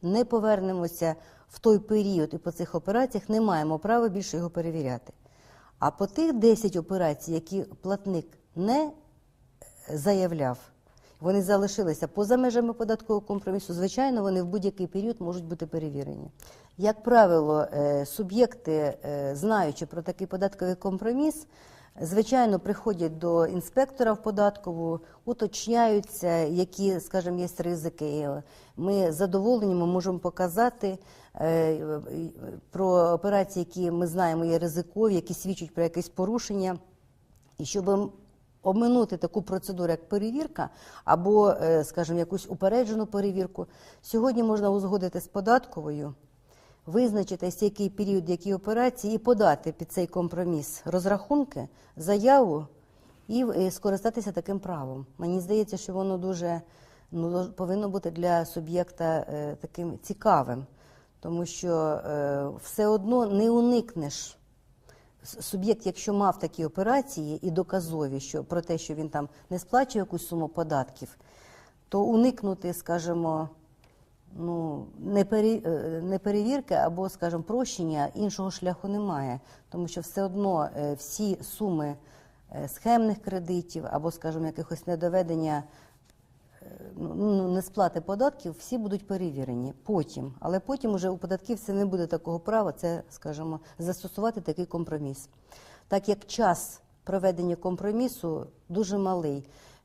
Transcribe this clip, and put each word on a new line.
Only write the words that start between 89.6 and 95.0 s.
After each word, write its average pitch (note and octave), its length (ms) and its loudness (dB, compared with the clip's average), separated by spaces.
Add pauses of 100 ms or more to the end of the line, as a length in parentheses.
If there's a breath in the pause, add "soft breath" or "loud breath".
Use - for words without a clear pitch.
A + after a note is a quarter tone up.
потім. C#3 560 -2
Але F#3 200 -2
потім C4 340 -4
уже F#3 160 -2
у F#3 80 -4
податківця F#3+ 560 -6
не G3+ 120 2
буде F3+ 220 -2
такого E3 320 -4
права, G#3 320 0
це, E3+ 380 -4
скажімо, D#3 500 -8 (200 loud breath)
застосувати G3 640 -4
такий E3+ 240 -4
компроміс. D3+ 640 -6 (580 loud breath)